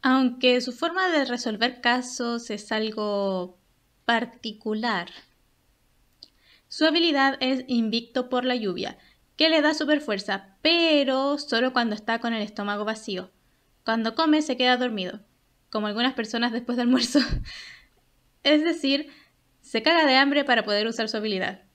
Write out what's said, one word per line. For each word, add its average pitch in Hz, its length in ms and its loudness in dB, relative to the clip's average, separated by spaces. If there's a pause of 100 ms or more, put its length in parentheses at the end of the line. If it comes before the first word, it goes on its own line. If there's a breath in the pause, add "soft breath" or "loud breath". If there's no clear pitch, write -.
Aunque 254 580 2
su 247 120 -6
forma 349 360 -2
de 311 160 2
resolver 240 560 -4
casos 240 680 -2
es 208 200 -10
algo 208 840 -2 (540)
particular, 220 1000 -4 (1600 soft breath)
su - 180 -2
habilidad 302 540 4
es 262 300 0
invicto 233 600 -2
por 247 160 0
la 254 120 0
lluvia, 196 420 -6 (380 soft breath)
que 320 120 4
le 320 140 4
da 302 100 2
superfuerza, 254 880 -2
pero 285 760 2
solo 254 340 0
cuando 233 220 0
está 226 240 -4
con 233 140 -4
el 220 100 -2
estómago 208 420 -6
vacío. 202 460 -8 (540)
Cuando 226 320 -2
come 311 260 4
se 285 140 -4
queda 254 200 4
dormido, 220 440 -4 (500)
como 214 160 -4
algunas 233 280 0
personas 233 360 -2
después 240 240 -4
de 247 80 0
almuerzo. 247 380 4
<laughs> - 1200 -8
Es 302 220 4
decir, 302 460 -2 (500 loud breath)
se - 240 -6
caga 320 220 4
de 262 100 6
hambre 277 260 4
para 247 220 2
poder 208 240 0
usar 226 200 -4
su 220 80 -6
habilidad. 196 460 -4 (120)